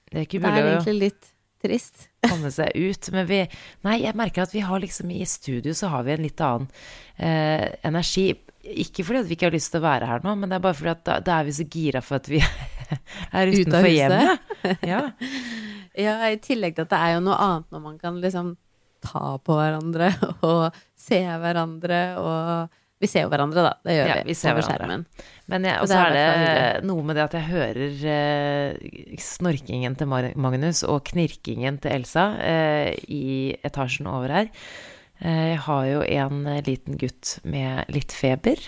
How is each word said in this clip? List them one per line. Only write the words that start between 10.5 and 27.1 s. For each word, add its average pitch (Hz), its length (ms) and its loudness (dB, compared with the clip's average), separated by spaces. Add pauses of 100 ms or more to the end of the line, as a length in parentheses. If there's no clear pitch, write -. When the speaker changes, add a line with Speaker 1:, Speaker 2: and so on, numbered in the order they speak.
Speaker 1:
det 185 80 0
er 185 60 -2
bare 185 100 2
fordi 156 160 -2
at 165 140 -4
da, - 160 0
da 170 180 2
er 151 80 0
vi 147 80 -2
så 151 120 -4
gira 147 360 -2
for 139 160 -2
at - 100 -10
vi 147 120 2
<laughs> - 0 -
er - 1040 -4
Speaker 2:
Ut 190 80 4
av - 0 -
Speaker 1:
utenfor 175 280 4
Speaker 2:
huset. 170 160 8
Speaker 1:
hjemmet. 202 880 2
Ja. 190 160 0 (520)
Speaker 2:
<laughs> 208 540 -6
Ja, 214 80 0 (140)
i 214 80 -2
tillegg 208 380 -2
til 160 100 -2
at - 40 -8
det 190 80 4
er 170 160 4
jo 170 80 2
noe 190 160 2
annet 170 320 0
når 156 120 -12
man 151 160 -12
kan 175 220 -8
liksom 180 320 -2 (500)
ta - 360 -6
på 160 160 2
hverandre 156 560 2 (180)
<laughs> - 180 -2
og 165 280 2 (180)
se - 300 0
hverandre, 170 760 -2 (160)
og 165 640 -2 (240)
vi - 60 2
ser 165 160 2
jo - 80 -2
hverandre 151 320 2
da, 160 100 6 (100)
det 170 120 0
gjør 147 160 4
Speaker 1:
Ja, 131 60 2
Speaker 2:
vi - 100 -2
Speaker 1:
vi 165 80 -2
ser 156 180 2
Speaker 2:
over 117 100 2
Speaker 1:
hverandre. - 160 0
Speaker 2:
skjermen. - 560 -8 (100)
Speaker 1:
Men 185 200 -2
jeg, 185 120 2
Speaker 2:
Og - 60 0
Speaker 1:
og 190 60 2
Speaker 2:
det 196 60 4
Speaker 1:
så 185 40 8
Speaker 2:
er 180 80 8
Speaker 1:
er 165 40 6
Speaker 2:
i 143 40 4
hvert 147 120 6
fall 170 120 6
Speaker 1:
det 165 200 4
Speaker 2:
hyggelig. 131 300 2
Speaker 1:
noe 170 160 -2
med 151 120 -2